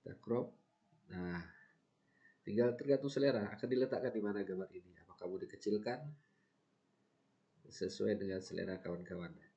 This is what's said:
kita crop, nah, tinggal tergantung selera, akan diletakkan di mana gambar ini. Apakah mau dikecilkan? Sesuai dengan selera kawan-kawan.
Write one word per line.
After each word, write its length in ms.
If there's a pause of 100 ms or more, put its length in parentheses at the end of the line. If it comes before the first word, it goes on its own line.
kita 160
crop, 320 (640)
nah, 320 (960)
tinggal 320
tergantung 400
selera, 400
akan 160
diletakkan 440
di 120
mana 160
gambar 320
ini. 320
Apakah 240
mau 80
dikecilkan? 640 (1700)
Sesuai 480
dengan 240
selera 400
kawan-kawan. 520 (240)